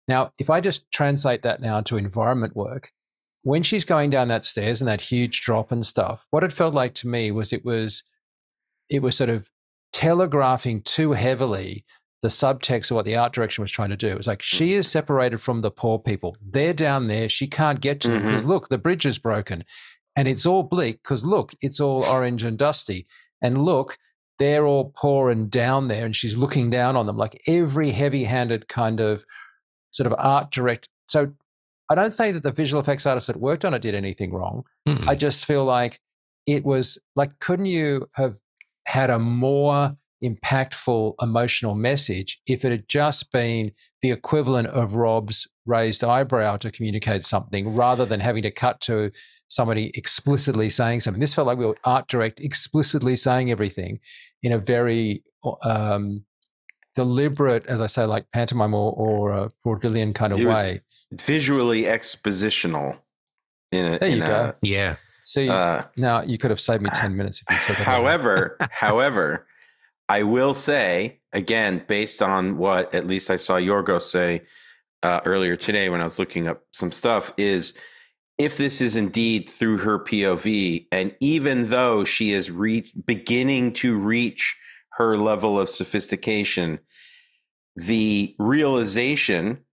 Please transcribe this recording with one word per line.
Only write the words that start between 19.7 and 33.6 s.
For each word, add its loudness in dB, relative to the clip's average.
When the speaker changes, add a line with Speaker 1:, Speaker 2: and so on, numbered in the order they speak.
Speaker 1:
And 2
it's 0
all 4
bleak -2
'cause -2
look, 0
it's -4
all 2
orange 0
and -4
dusty. -2
And 2
look, 0
they're 4
all 2
poor 4
and 0
down 2
there. -2
And -4
she's -4
looking 2
down 2
on 2
them, -4
like, -4
every 2
heavy-handed 0
kind 0
of 0
sort -2
of 2
art 2
direct. -2
So 0
I 4
don't 2
say 2
that -4
the 0
visual 0
effects -2
artist 0
that -4
worked 0